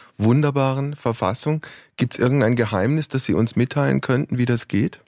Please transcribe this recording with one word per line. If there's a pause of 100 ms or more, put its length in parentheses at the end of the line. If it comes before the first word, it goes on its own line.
(200)
wunderbaren
Verfassung. (320)
Gibt's
irgendein
Geheimnis,
das
Sie
uns
mitteilen
könnten,
wie
das
geht?